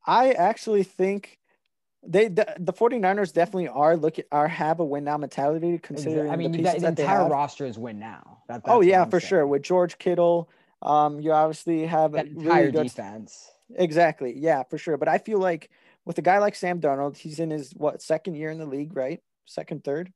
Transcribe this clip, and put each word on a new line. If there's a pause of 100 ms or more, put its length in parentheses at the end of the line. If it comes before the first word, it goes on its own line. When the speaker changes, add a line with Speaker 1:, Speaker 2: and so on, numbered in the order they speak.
Speaker 1:
I
actually
think (680)
they,
the,
the
forty-niners
definitely
are
looking,
are,
have
a
win
now
mentality
Speaker 2:
Exa-,
Speaker 1:
considering
Speaker 2:
I
mean,
Speaker 1:
the
Speaker 2:
the,
Speaker 1:
pieces
Speaker 2:
the
Speaker 1:
that
they
Speaker 2:
entire
Speaker 1:
have.
Speaker 2:
roster
is
win
now. (100)
That, (100)
Speaker 1:
Oh,
Speaker 2:
that's
what
Speaker 1:
yeah,
Speaker 2:
I'm
Speaker 1:
for
Speaker 2:
saying.
Speaker 1:
sure.
With
George
Kittle, (320)
um,
you
obviously
have
Speaker 2:
That
Speaker 1:
a
Speaker 2:
entire
Speaker 1:
really
good
Speaker 2:
defense. (220)
Speaker 1:
Exactly.
Yeah,
for
sure.
But
I
feel
like (340)
with
a
guy
like
Sam
Darnold,
he's
in
his,
what,
second
year
in
the
league,
right? (240)
Second,
third?